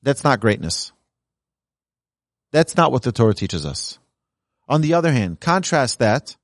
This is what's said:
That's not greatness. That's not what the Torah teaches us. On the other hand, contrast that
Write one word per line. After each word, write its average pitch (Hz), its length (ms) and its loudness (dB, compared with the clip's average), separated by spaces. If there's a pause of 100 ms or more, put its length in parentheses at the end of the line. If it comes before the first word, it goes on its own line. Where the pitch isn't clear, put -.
That's 139 220 -2
not 131 160 2
greatness. 104 520 -2 (1600)
That's 160 240 0
not 160 160 4
what 127 100 -2
the 120 100 -2
Torah 110 220 4
teaches 87 320 -6
us. - 320 -10 (720)
On 156 120 2
the 156 140 2
other 165 180 2
hand, 98 280 -2
contrast 170 580 0
that 117 460 0